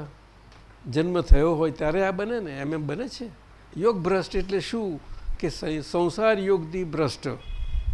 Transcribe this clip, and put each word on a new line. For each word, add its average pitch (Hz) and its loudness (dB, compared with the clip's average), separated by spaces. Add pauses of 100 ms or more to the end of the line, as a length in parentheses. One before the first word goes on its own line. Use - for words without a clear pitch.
(920)
જન્મ 170 2
થયો 156 8
હોય 156 2
ત્યારે 160 0
આ 190 0
બને 214 -4
ને, 170 -6
એમ 139 -6
એમ 156 -4
બને 185 -6
છે. 226 -12 (460)
યોગભ્રષ્ટ 185 0
એટલે 190 0
શું? 196 -4 (400)
કે 170 0
સં-, 156 -4
સંસાર 196 2
યોગથી 185 0
ભ્રષ્ટ. 151 -2 (640)